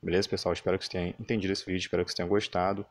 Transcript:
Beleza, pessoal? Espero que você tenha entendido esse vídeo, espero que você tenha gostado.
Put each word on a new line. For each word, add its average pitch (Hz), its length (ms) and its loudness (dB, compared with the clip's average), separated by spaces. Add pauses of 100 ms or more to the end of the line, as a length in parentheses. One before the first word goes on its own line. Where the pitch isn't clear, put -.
Beleza, 90 260 2
pessoal? 90 240 0
Espero 92 260 2
que - 60 -6
você - 60 -8
tenha 87 300 -2
entendido 98 320 0
esse - 120 -4
vídeo, 92 140 -2
espero 90 260 0
que - 60 -10
você - 60 -8
tenha 90 120 -2
gostado. 98 640 2